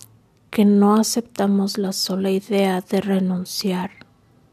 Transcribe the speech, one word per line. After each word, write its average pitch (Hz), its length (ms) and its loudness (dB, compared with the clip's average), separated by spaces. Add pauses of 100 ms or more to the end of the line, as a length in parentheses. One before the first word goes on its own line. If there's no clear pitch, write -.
(500)
que 214 140 2
no 202 320 6
aceptamos 202 840 0
la 190 140 -4
sola 190 400 -2
idea 196 480 0
de 190 220 -2
renunciar. 185 920 -2 (600)